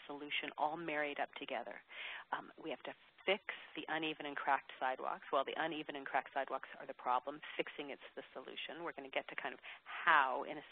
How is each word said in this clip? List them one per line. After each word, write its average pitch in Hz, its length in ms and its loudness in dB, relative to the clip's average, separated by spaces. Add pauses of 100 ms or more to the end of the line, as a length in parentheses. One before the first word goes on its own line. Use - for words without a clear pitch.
solution 147 500 -2
all 151 220 2
married 151 400 0
up 139 160 0
together. - 480 -6 (480)
Um, - 240 -4
we - 160 -6
have - 160 -6
to 135 80 -6 (320)
fix 196 260 2 (240)
the 151 160 -6
uneven 156 320 0
and 143 80 -4
cracked - 480 2
sidewalks. 135 480 0
Well, 135 160 4
the - 140 -2
uneven 156 340 -2
and 139 140 -6
cracked - 260 0
sidewalks 135 380 -2 (100)
are 143 80 -10
the 131 80 -8
problem. 131 400 2 (160)
Fixing 147 400 -4
it's - 240 -12
the 135 160 -8
solution. 127 480 -8
We're 160 160 -6
gonna 131 160 -8
get 139 160 0
to - 80 -10
kind 135 160 -2
of 131 80 -14 (240)
how 139 640 6
in 151 80 -4
a 151 140 -8